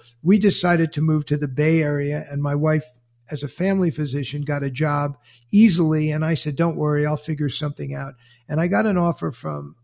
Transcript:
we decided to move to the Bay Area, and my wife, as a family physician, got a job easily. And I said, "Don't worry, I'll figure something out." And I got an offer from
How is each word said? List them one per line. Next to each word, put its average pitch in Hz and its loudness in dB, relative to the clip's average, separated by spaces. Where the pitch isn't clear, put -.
we 196 6
decided 175 2
to 147 -2
move 156 2
to 147 0
the 143 -4
Bay 151 2
Area, 147 -2
and 143 -4
my 143 -2
wife, 156 0
as 139 -8
a 147 -6
family 185 0
physician, 143 -4
got 143 -4
a 139 -4
job 147 -2
easily. 160 4
And 151 -2
I 165 0
said, 147 -4
"Don't 165 0
worry, 151 0
I'll 151 -2
figure 147 -4
something 143 -8
out." 139 -12
And 151 -2
I 170 2
got 202 2
an 202 2
offer 170 0
from 147 -10